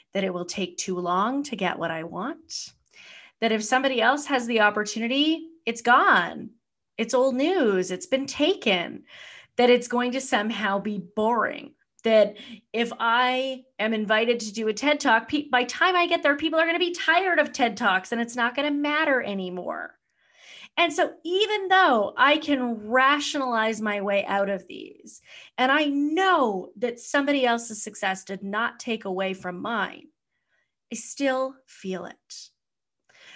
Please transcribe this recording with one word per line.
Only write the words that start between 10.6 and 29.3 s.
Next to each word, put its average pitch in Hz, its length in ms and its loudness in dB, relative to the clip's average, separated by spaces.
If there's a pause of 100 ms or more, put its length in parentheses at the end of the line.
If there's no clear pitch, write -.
be 202 200 -6 (140)
boring, 220 600 -2 (280)
that 214 340 4 (360)
if 233 260 -4
I 254 640 0 (160)
am 220 160 0
invited 220 460 2
to 214 120 -8
do 220 140 -4
a 220 60 0
ted 294 260 0
Talk, 240 300 2
pe-, 294 200 -2
by 247 160 4
time 359 300 2
I 349 140 2
get 330 160 0
there, 285 120 4
people 311 220 -2
are 330 80 4
gonna 339 140 0
be 349 120 -2
tired 349 460 2
of 247 140 2
ted 233 240 0
Talks 185 340 0
and 233 100 -2
it's 233 140 -6
not 240 220 -2
gonna 294 160 -2
matter 294 500 0
anymore. 180 720 -8 (800)
And 330 160 2
so 320 200 0 (120)
even 392 440 0
though 339 480 4
I 294 220 4
can 247 500 -2
rationalize 254 920 2
my 208 200 -2
way 196 240 0
out 196 240 0
of 190 180 -6
these, - 540 -18 (360)
and 254 140 2
I 302 140 2
know 294 920 2
that 240 200 -4
somebody 277 480 0
else's 233 380 -2
success 196 400 -4
did 196 180 -10
not 214 380 -4
take 220 240 -6
away 190 300 -4